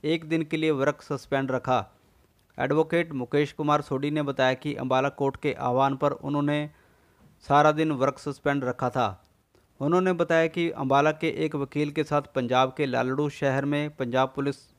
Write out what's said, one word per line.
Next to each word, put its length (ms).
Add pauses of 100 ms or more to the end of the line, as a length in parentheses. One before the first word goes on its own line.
एक 240
दिन 140
के 140
लिए 140
वर्क 320
सस्पेंड 480
रखा। 280 (800)
एडवोकेट 540
मुकेश 400
कुमार 300
सोढ़ी 280
ने 120
बताया 320
कि 200
अम्बाला 360
कोर्ट 260
के 240
आह्वान 360
पर 160
उन्होंने 460 (880)
सारा 280
दिन 200
वर्क 260
सस्पेंड 460
रखा 260
था। 160 (760)
उन्होंने 320
बताया 340
कि 300
अम्बाला 360
के 160 (160)
एक 120
वकील 340
के 140
साथ 180 (120)
पंजाब 420
के 100
लालड़ू 440
शहर 340
में 320
पंजाब 400
पुलिस 200 (220)